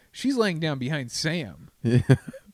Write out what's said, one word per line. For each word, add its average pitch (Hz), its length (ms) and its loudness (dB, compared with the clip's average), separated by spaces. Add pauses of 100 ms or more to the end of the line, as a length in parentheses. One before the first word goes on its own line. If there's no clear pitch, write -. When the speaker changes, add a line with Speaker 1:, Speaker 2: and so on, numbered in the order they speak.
(120)
Speaker 1:
she's 269 240 -2
laying 196 240 2
down 156 180 -2
behind 131 320 -4
Sam. 151 600 -6 (120)
Speaker 2:
Yeah. 123 200 6 (520)